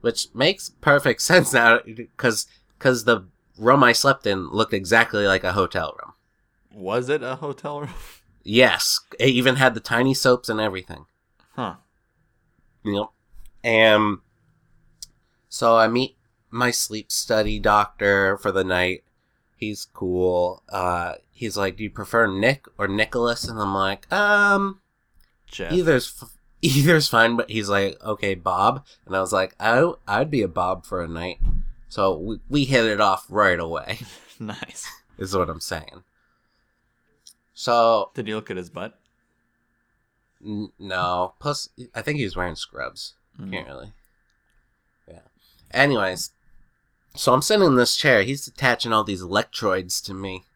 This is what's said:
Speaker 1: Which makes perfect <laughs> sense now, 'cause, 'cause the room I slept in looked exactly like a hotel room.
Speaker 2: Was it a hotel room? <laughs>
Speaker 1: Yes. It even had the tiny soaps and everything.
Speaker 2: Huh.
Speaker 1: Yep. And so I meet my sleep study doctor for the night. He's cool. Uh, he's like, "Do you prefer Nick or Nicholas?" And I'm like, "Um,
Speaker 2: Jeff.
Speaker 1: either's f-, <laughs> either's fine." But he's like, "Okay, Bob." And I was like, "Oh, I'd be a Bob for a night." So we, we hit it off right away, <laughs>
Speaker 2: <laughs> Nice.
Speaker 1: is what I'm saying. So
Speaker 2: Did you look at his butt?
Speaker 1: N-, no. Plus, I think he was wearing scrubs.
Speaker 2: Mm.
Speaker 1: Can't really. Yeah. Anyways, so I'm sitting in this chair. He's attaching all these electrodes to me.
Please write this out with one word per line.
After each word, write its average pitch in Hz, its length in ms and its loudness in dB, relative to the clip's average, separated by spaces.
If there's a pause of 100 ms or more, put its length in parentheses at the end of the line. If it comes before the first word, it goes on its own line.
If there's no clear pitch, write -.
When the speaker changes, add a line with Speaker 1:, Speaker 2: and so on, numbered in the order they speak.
Speaker 1:
Which - 320 -2
makes 151 340 0
perfect - 540 0
<laughs> - 0 -
sense 165 320 4
now, 117 260 6 (380)
'cause, 113 280 0 (320)
'cause 123 260 0
the 107 220 2 (320)
room 127 240 4
I 120 100 6
slept - 340 0
in 95 240 -2
looked 107 240 -2
exactly 104 520 0
like 95 180 2
a 90 100 -2
hotel 87 440 -2
room. - 140 -20 (580)
Speaker 2:
Was 107 380 -4
it 143 140 -2
a 131 140 -8
hotel 147 440 -10
room? 147 140 -12
<laughs> - 100 -14 (440)
Speaker 1:
Yes. 110 520 4 (180)
It 131 120 4
even 127 260 2
had 131 180 4
the 107 60 -8
tiny 127 340 0
soaps 127 340 2
and 110 120 -2
everything. 92 460 -6 (500)
Speaker 2:
Huh. 104 180 -8 (1080)
Speaker 1:
Yep. 104 220 -2 (580)
And 107 540 4 (1300)
so 117 280 4
I 110 120 6
meet 123 280 -2 (320)
my 120 220 -2
sleep - 400 -6
study 107 480 0
doctor 101 800 2
for 101 140 -4
the 95 100 0
night. 90 400 -2 (540)
He's 107 300 -10
cool. 90 840 -2
Uh, 90 460 -4 (180)
he's 110 240 -8
like, 95 200 -4
"Do 107 60 -12
you 104 80 -8
prefer 110 380 0
Nick 107 380 -2 (120)
or 101 80 -2
Nicholas?" 117 640 -2
And 113 120 -10
I'm 98 140 -2
like, 98 380 -2
"Um, 202 680 2 (680)
Speaker 2:
Jeff. 87 240 -8
Speaker 1:
either's 160 500 0
f-, - 80 -20 (160)
<laughs> - 160 -14
either's 147 460 4
fine." 117 280 4
But 117 140 -4
he's 107 180 -4
like, 101 320 0
"Okay, 104 360 -4
Bob." 95 500 0 (200)
And 92 100 -4
I 95 40 0
was 95 120 -2
like, 95 260 -2
"Oh, 120 480 2
I'd 120 240 -2
be 131 120 0
a 98 40 0
Bob 90 400 -4
for 92 160 -6
a 82 60 -8
night." 85 320 -8 (480)
So 95 280 0
we, 104 220 -8 (100)
we 143 160 0
hit 123 200 2
it 107 160 0
off 98 280 2
right 95 300 2
away, 82 400 -8 (160)
<laughs> - 120 -20
Speaker 2:
<laughs> - 120 -20
Nice. - 480 -14 (320)
Speaker 1:
is 95 180 -6
what 85 140 -2
I'm 80 80 -12
saying. - 460 -12 (1500)
So 117 560 2
Speaker 2:
Did 107 140 -8
you 107 80 -6
look 107 140 -10
at 92 80 -6
his 87 100 -12
butt? 92 300 -12 (1500)
Speaker 1:
N-, 104 340 -8
no. 90 600 -2
Plus, 147 300 -6 (240)
I 113 80 -10
think 147 160 -4
he 127 60 -2
was 90 120 -8
wearing 87 180 -6
scrubs. - 600 -12 (260)
Speaker 2:
Mm. 95 100 -12
Speaker 1:
Can't 92 160 -10
really. 67 260 -18 (1160)
Yeah. 82 120 -20 (520)
Anyways, 110 600 0 (840)
so - 180 0
I'm 131 80 4
sitting 208 240 2
in 139 120 4
this 123 200 2
chair. 123 280 4
He's 139 220 -6
attaching 120 460 -2
all 107 120 2
these 92 180 -6
electrodes 95 800 -4
to 101 120 -14
me. 95 300 -12 (120)